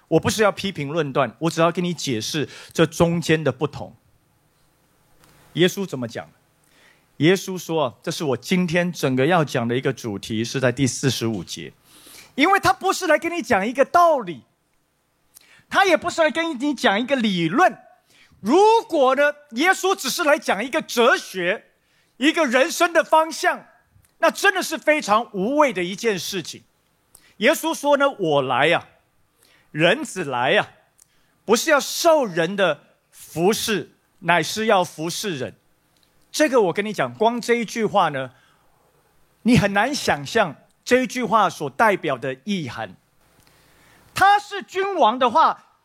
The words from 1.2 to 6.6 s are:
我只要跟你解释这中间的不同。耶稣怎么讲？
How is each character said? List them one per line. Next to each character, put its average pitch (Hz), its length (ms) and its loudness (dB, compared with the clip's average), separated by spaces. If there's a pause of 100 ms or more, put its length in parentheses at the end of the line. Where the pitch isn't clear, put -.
我 160 100 -2
只 165 100 -2
要 165 120 2
跟 180 100 -4
你 175 100 -2
解 127 280 -6
释 139 280 -4 (240)
这 160 140 2
中 170 340 0
间 160 220 0
的 135 80 -2
不 151 160 -2
同。 - 260 -12 (1600)
耶 165 120 4
稣 190 180 -4
怎 147 140 -10
么 123 80 -8
讲？ 87 220 -12 (880)